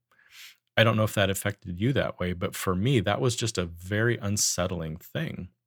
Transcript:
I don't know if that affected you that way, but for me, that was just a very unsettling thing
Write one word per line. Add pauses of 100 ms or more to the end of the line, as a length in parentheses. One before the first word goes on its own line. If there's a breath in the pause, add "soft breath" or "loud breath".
(760 loud breath)
I
don't
know
if
that
affected
you
that
way,
but
for
me,
that
was
just
a
very
unsettling
thing (180)